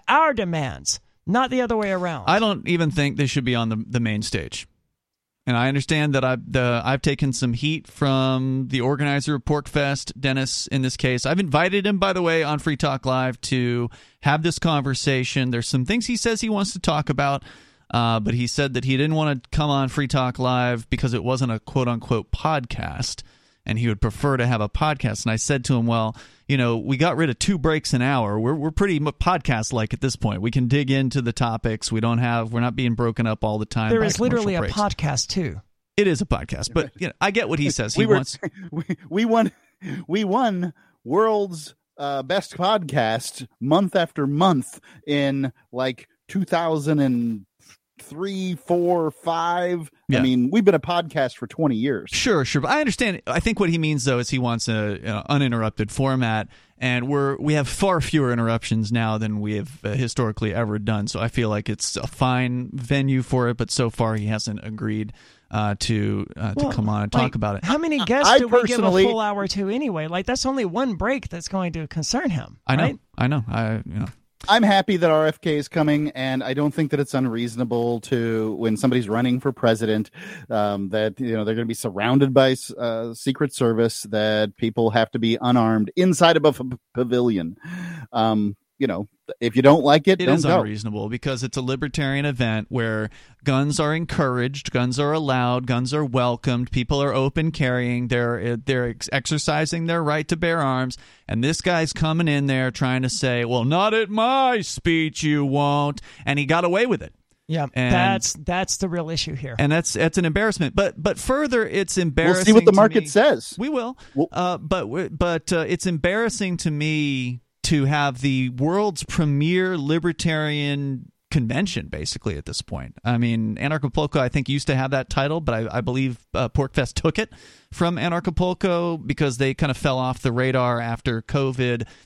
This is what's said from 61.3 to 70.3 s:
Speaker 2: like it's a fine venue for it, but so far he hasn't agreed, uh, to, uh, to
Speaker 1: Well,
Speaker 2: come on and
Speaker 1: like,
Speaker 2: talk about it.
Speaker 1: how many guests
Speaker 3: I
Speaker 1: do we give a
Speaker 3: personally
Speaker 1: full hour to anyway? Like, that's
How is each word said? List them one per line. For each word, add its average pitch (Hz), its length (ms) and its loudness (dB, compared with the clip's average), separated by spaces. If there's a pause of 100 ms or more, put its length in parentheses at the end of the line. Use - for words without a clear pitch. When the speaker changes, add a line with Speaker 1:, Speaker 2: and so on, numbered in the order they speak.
Speaker 2:
like 104 220 -2
it's - 260 -6
a - 100 -4
fine 127 640 -2
venue 135 500 0
for 123 260 0
it, 120 80 -2
but 113 140 -4
so 123 180 0
far 110 280 0
he 104 100 -4
hasn't 107 360 -4
agreed, 110 500 -6 (380)
uh, 104 300 -2
to, 104 460 -2 (100)
uh, 101 180 -6
to - 100 0
Speaker 1:
Well, - 80 -2
Speaker 2:
come 107 160 0
on 104 160 0
and 101 100 -4
Speaker 1:
like, - 80 2
Speaker 2:
talk 127 140 -2
about 107 200 -2
it. 98 80 -8
Speaker 1:
how 233 140 0
many 311 260 0
guests 269 240 4
Speaker 3:
I 247 100 10
Speaker 1:
do 247 100 4
we - 20 -10 (140)
give 240 140 0
a 220 40 2
Speaker 3:
personally 190 220 6
Speaker 1:
full 226 160 2
hour 202 280 -2
to 196 220 -4
anyway? 214 380 -2
Like, 180 180 -4
that's 254 180 -2